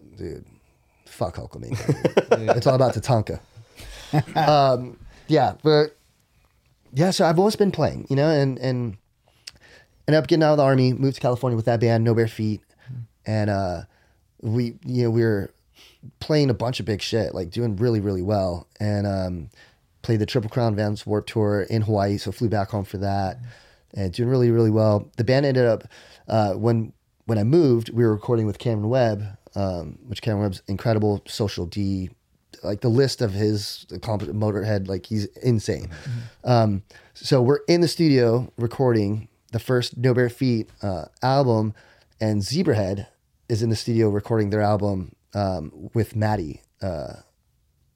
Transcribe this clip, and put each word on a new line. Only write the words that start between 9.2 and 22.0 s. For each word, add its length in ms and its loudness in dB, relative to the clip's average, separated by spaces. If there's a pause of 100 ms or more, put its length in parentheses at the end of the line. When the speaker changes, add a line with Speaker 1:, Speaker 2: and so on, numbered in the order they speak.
Speaker 1:
ended 160 4
up 40 -4
getting 160 4
out 100 6
of 60 2
the 60 4
Army, 280 4
moved 220 0
to 80 -16
California 340 0
with 100 -2
that 140 2
band, 240 4
No 100 4
Bare 140 2
Feet. 320 -4 (640)
And, 240 0
uh, 340 -2 (600)
we, 320 -2 (100)
you 200 0
know, 60 2
we 120 2
were 320 0 (640)
playing 320 2
a 40 2
bunch 260 -4
of 60 -8
big 140 -2
shit, 340 -2
like, 160 -6
doing 260 -2
really, 240 2
really 220 -2
well. 440 -2 (120)
And, 280 -2
um, 440 -4 (520)
played 160 0
the 80 0
Triple 240 -2
Crown 240 0
Vans 320 -2
Warped 240 -2
Tour 320 0
in 200 -2
Hawaii, 360 0